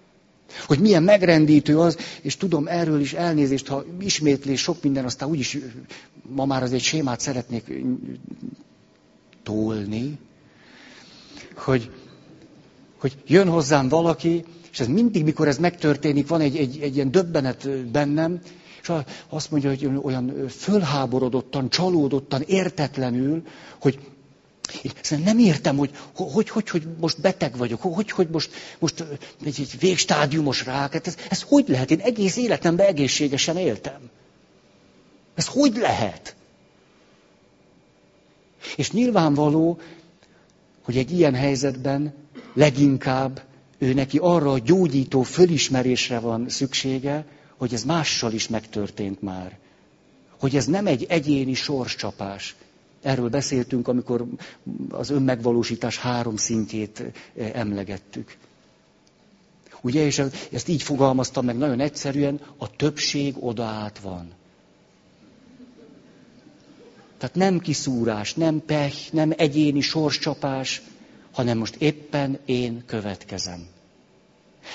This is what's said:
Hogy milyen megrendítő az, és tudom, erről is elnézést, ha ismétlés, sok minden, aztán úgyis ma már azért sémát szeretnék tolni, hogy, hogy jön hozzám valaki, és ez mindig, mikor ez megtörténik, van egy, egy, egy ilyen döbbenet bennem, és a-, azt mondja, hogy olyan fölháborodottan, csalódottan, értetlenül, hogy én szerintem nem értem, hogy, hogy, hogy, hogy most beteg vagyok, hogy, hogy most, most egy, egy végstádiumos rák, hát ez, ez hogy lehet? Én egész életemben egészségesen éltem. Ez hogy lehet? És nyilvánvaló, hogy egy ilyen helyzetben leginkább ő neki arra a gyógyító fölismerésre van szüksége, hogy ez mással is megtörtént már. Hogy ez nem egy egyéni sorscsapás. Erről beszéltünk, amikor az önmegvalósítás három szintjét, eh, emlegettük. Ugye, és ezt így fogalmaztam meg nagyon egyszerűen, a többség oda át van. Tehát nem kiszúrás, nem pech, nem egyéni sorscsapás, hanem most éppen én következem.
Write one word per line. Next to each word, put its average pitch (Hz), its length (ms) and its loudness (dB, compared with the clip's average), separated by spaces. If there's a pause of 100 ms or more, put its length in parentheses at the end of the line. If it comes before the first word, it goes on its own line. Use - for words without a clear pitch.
(640)
Hogy 143 140 4
milyen 185 240 6
megrendítő 160 760 6
az, 170 180 4 (240)
és - 160 -6
tudom, 165 300 0
erről 165 320 0
is 143 140 0
elnézést, 151 540 0
ha 139 160 -4 (160)
ismétlés, 139 600 0
sok 170 220 -4
minden, 135 220 0
aztán 131 240 -6
úgyis 139 280 -2 (640)
ma 135 240 -4
már 135 180 0
azért 123 200 0
sémát 139 360 0
szeretnék 120 520 -6 (1700)
tolni, 110 760 -4 (1400)
hogy, 127 360 -2 (1040)
hogy - 280 -4
jön 185 220 6
hozzám 147 420 4
valaki, 165 540 2 (300)
és - 60 -10
ez 123 80 0
mindig, 196 360 4
mikor 151 240 2
ez 135 100 4
megtörténik, 147 680 2
van 165 140 2
egy, 143 160 0
egy, 143 240 -2
egy 143 140 -4
ilyen 135 160 0
döbbenet 151 580 0 (220)
bennem, 151 500 0 (400)
és - 80 -8
a-, 160 160 -2 (240)
azt 151 220 -8
mondja, 143 180 2
hogy 135 200 -2 (140)
olyan 131 460 -4
fölháborodottan, 131 1200 0
csalódottan, 143 720 0
értetlenül, 147 1000 0 (360)
hogy - 200 0 (840)
én 135 100 -8 (100)
szerintem 160 340 2
nem 240 100 8
értem, 143 320 4
hogy, 139 140 2 (220)
hogy, 185 360 0
hogy, 214 200 -4
hogy 160 140 -2 (160)
most 160 220 -2
beteg 147 360 0
vagyok, 117 240 -2
hogy, 185 300 -2
hogy 180 200 2
most, 156 200 -2 (280)
most 165 260 -2 (380)
egy, 147 160 -6
egy 127 200 -8
végstádiumos 151 840 2
rák, 139 280 -4
hát 160 140 -6
ez, 170 100 -8 (120)
ez 190 120 -2
hogy - 260 6
lehet? 131 240 2
Én 311 80 4
egész 214 380 0
életemben 185 480 2
egészségesen 143 720 2
éltem. 135 520 -4 (1300)
Ez - 120 -4
hogy 262 280 2
lehet? 113 600 -2 (2500)
És - 160 -4
nyilvánvaló, 165 880 4 (1040)
hogy 123 140 -2
egy 131 140 0
ilyen 160 240 4
helyzetben 139 800 -2 (400)
leginkább 135 880 2 (360)
ő 131 160 2
neki 135 240 0
arra 165 340 4
a 131 80 2
gyógyító 139 640 4
fölismerésre 127 960 2
van 117 300 -2
szüksége, 135 760 -4 (320)
hogy 123 160 -4
ez 110 100 -4
mással 139 480 0
is 110 160 -4
megtörtént 104 760 -6
már. 92 360 -10 (840)
Hogy 135 160 0
ez 127 100 2
nem 196 220 0
egy 143 220 0
egyéni 139 440 0
sorscsapás. 104 1000 -6 (460)
Erről 127 280 0
beszéltünk, 127 580 -2
amikor 123 380 -2 (640)
az 123 200 -8
önmegvalósítás 120 880 0
három 117 380 -4
szintjét, 107 680 -4 (340)
eh, - 160 -6
emlegettük. 101 840 -8 (1400)
Ugye, 147 240 0
és 143 160 0 (300)
ezt 123 160 -6
így 165 160 0
fogalmaztam 131 600 2
meg 120 120 -2
nagyon 131 220 0
egyszerűen, 143 600 -2 (180)
a - 180 -12
többség 143 640 -2
oda 120 240 -4
át 107 360 -8
van. 90 320 -12 (2750)
Tehát - 180 -10
nem 185 240 2
kiszúrás, 113 760 -2
nem 160 320 0
pech, 147 480 -4
nem 156 240 2
egyéni 147 440 2
sorscsapás, 139 1000 -2 (500)
hanem 120 260 0
most 110 180 -4
éppen 147 720 -2
én 120 400 -2
következem. 92 840 -8 (1040)